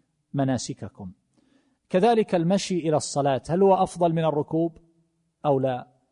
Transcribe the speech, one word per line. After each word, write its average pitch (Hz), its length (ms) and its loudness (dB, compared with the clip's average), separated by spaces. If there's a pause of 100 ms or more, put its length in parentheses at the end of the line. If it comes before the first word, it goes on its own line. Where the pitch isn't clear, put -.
(340)
مناسككم". 123 800 -4 (800)
كذلك 214 440 2
المشي 180 440 0
إلى 156 180 0
الصلاة، 135 520 -2
هل 180 140 0
هو 190 120 6
أفضل 175 380 0
من 165 120 0
الركوب 160 540 -2 (680)
أو 135 140 2
لا؟ 131 280 -4 (240)